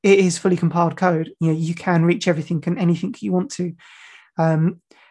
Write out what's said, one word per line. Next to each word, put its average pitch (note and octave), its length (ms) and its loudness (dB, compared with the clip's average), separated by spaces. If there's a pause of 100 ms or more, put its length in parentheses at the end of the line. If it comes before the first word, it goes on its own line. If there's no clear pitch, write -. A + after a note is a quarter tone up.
it G3 160 6
is F#3 180 2
fully F3+ 200 0
compiled E3 400 0
code. F3+ 420 0
You E3 100 0
know, D#3 100 0
you E3 180 -4
can E3+ 280 0
reach E3+ 220 0
everything E3 400 -2
and F3 100 -4
anything F3 440 -2
you G3+ 100 -6
want F3+ 220 -2
to. F3+ 200 -6 (640)
Um, D#3+ 440 0 (300)